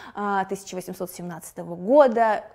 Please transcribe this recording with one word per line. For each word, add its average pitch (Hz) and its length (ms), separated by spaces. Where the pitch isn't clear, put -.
а, 202 300
тысяча 190 320
восемьсот 185 340
семнадцатого 175 640
года. 220 720